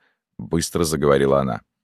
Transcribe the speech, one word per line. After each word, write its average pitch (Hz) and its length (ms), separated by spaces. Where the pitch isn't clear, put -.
быстро 82 460
заговорила 69 560
она. 64 220